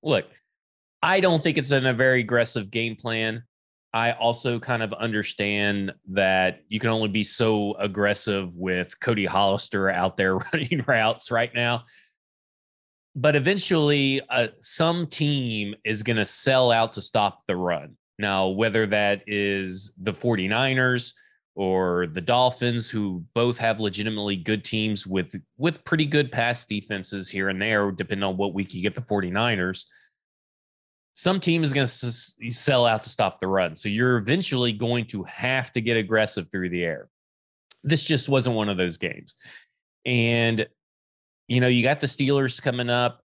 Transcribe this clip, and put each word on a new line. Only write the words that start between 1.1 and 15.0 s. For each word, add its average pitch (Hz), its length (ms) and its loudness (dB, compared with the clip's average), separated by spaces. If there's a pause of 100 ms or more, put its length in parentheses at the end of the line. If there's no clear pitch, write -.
don't 170 220 4
think 156 160 2
it's 139 140 0
in 131 140 4
a 131 60 4
very 127 280 4
aggressive 113 500 0
game 113 260 -4
plan. 113 460 -4 (500)
I 117 200 2
also 117 480 0
kind 117 220 -2
of 104 100 -4
understand 104 1000 -2 (160)
that 92 600 2
you 107 100 -4
can 113 120 0
only 110 180 0
be 101 160 0
so 104 540 0
aggressive 101 760 -2
with 90 460 -4
Cody 104 240 0
Hollister 98 640 2
out 92 280 0
there 95 200 2
<laughs> - 160 -4
running 147 340 -2
routes 113 440 0
right 120 240 0
now. 120 300 -2 (1300)
But 147 220 2
eventually, 147 920 2
uh, 120 200 0 (120)
some 170 460 0